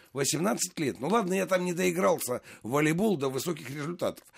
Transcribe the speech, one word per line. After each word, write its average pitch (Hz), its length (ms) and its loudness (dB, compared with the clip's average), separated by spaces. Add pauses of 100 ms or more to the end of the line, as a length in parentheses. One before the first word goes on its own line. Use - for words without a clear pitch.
(140)
восемнадцать 156 680 0
лет. 113 200 -2
Ну 139 80 -4
ладно, 196 260 2
я 190 120 2
там 180 200 2
не 175 80 -2
доигрался 175 640 0 (220)
в 110 80 -8
волейбол 160 480 4
до 135 100 0
высоких 143 400 -4
результатов. 143 560 -4 (140)